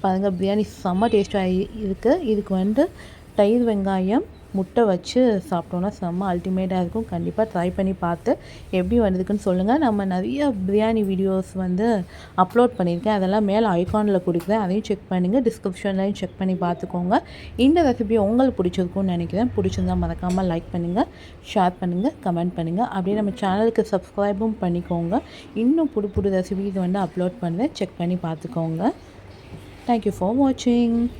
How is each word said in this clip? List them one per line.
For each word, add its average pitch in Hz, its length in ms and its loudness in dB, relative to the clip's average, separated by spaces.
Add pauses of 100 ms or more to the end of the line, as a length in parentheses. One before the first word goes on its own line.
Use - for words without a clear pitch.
பாருங்க, 190 340 2
பிரியாணி 202 260 2 (200)
செம்ம 196 300 2
டேஸ்டா 196 280 2 (160)
இ-, - 100 -2 (160)
இருக்கு. 196 280 2 (200)
இதுக்கு 202 300 -2
வந்து 220 220 2 (540)
தயிர் 233 300 4
வெங்காயம், 196 560 0 (320)
முட்டை 190 320 2
வச்சு 185 320 0 (280)
சாப்பிட்டோன்னா 180 480 -2
செம்ம 180 320 -4
அல்டிமேட்டா 185 520 -2
இருக்கும். 220 280 -2
கண்டிப்பா 170 340 -2 (100)
ட்ரை 175 120 -2 (120)
பண்ணி 190 160 0 (100)
பார்த்து 170 280 -2 (460)
எப்படி 190 260 2
வந்திருக்குன்னு 190 440 0
சொல்லுங்க. 185 260 2 (100)
நம்ம 208 300 2
நிறைய 247 340 -2 (200)
பிரியாணி 214 420 2
வீடியோஸ் 190 420 0 (120)
வந்து 185 240 0 (560)
அப்லோட் 240 340 4
பண்ணியிருக்கேன். 180 400 0
அதெல்லாம் 196 320 2
மேல 208 320 2
ஐகான்ல 208 460 2
கொடுக்குறேன். 185 360 0
அதையும் 196 260 0
செக் 196 220 -2
பண்ணுங்க. 185 360 2
டிஸ்கிரிப்ஷன்லையும் 196 760 -2
செக் 185 180 -8
பண்ணி 190 240 0
பார்த்துக்கோங்க. 180 560 -2 (460)
இந்த 330 240 6
ரெசிபி 226 280 0 (100)
உங்களுக்கு 247 340 2
பிடிச்சிருக்கும்னு 180 540 0
நினைக்கிறேன். 175 420 -2
பிடிச்சிருந்தா 185 480 0
மறக்காம 180 480 -2
லைக் 165 180 -4
பண்ணுங்க, 175 320 0 (500)
ஷேர் 180 300 2
பண்ணுங்க, 185 300 0 (120)
கமெண்ட் 175 340 -2
பண்ணுங்க. 170 220 -2 (140)
அப்படியே 196 260 0
நம்ம 196 220 -2
சேனலுக்கு 214 500 2
சப்ஸ்கிரைபும் 202 680 -2
பண்ணிக்கோங்க. 175 560 -2 (460)
இன்னும் 311 320 2
புது 202 180 -2
புது 196 240 0
ரெசிபிஸ் 190 460 -2
வந்து 190 200 0
அப்லோட் 180 400 -4
பண்ணுவேன். 196 360 -2
செக் - 200 -6
பண்ணி 180 260 0
பார்த்துக்கோங்க. 165 560 -4 (1040)
Thank 233 200 0
you 196 120 -2
for 185 100 0 (120)
watching. 240 520 2 (260)